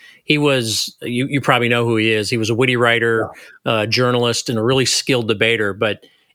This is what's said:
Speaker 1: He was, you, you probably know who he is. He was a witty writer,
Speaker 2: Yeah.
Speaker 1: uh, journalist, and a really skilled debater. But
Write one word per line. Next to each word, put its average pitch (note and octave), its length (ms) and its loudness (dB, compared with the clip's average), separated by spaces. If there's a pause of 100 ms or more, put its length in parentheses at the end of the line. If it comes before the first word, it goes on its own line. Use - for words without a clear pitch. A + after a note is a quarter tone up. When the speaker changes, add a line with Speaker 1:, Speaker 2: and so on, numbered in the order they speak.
(240)
Speaker 1:
He D3+ 140 2
was, B2+ 640 -2
you, B2 260 -4
you C3+ 120 -2
probably A#2+ 280 2
know A#2+ 160 0
who A#2 120 0
he A2 140 0
is. G#2+ 200 0
He B2 60 -2
was A2 140 -2
a A#2 40 0
witty B2+ 220 0
writer, A#2 520 2 (360)
Speaker 2:
Yeah. A2+ 80 -2
Speaker 1:
uh, G#2+ 140 0
journalist, A#2+ 600 0
and A#2 100 -2
a G#2+ 40 0
really C3 240 2
skilled B2 420 -2
debater. G#2+ 440 0
But G#2 320 -4 (300)